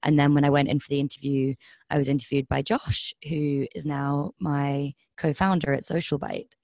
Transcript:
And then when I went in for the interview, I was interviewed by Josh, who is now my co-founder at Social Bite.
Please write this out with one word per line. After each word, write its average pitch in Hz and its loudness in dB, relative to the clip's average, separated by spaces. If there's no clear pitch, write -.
And 151 4
then 143 6
when 143 6
I 143 4
went 139 4
in 147 0
for - -6
the 143 0
interview, 135 -2
I 156 0
was 139 0
interviewed 139 -2
by 139 0
Josh, - -2
who 147 -2
is 147 -8
now 143 -2
my 143 -2
co-founder 165 0
at 135 0
Social 160 -2
Bite. - -6